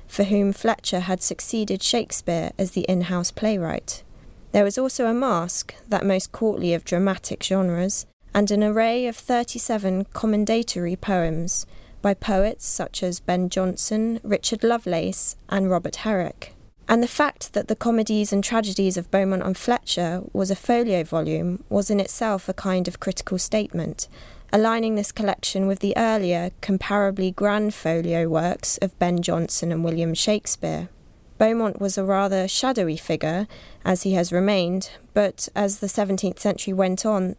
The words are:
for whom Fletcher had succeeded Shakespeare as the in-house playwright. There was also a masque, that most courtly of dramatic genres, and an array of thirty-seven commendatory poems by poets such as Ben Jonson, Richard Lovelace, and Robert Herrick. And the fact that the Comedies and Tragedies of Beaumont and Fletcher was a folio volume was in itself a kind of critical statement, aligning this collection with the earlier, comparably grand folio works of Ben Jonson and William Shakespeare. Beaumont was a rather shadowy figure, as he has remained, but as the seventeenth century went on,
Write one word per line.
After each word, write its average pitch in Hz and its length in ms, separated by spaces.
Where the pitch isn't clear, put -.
for - 200
whom 202 260
Fletcher - 480
had 180 240
succeeded 202 580
Shakespeare - 760
as 185 120
the 185 100
in-house 180 500
playwright. 190 720
There 202 140
was 202 120
also 254 280
a 226 80
masque, 220 600
that 202 180
most 190 280
courtly 190 400
of 165 100
dramatic 185 580
genres, 185 640
and 202 180
an 208 100
array 226 460
of 233 80
thirty-seven 214 960
commendatory 208 840
poems 170 680
by 202 120
poets 196 520
such - 360
as 180 200
Ben 180 260
Jonson, 214 760
Richard 214 440
Lovelace, 185 720
and 190 220
Robert 180 260
Herrick. - 600
And 233 120
the 240 60
fact - 460
that 208 160
the 220 80
Comedies 220 560
and 196 100
Tragedies 196 540
of 175 120
Beaumont 190 340
and 190 120
Fletcher 180 680
was 190 180
a 196 60
folio 233 480
volume 165 640
was 202 200
in 202 120
itself 202 480
a 190 40
kind 185 360
of - 100
critical - 380
statement, - 720
aligning 226 420
this 208 200
collection 196 520
with 196 140
the 202 180
earlier, 185 540
comparably 196 720
grand 208 400
folio 165 540
works 165 560
of - 160
Ben 175 200
Jonson 170 520
and 165 120
William 165 300
Shakespeare. 165 760
Beaumont 220 400
was 196 180
a 190 60
rather 190 440
shadowy 196 500
figure, 165 500
as 185 180
he 190 100
has 175 200
remained, 185 580
but 208 400
as 202 240
the 202 100
seventeenth 190 480
century - 360
went 185 320
on, 190 340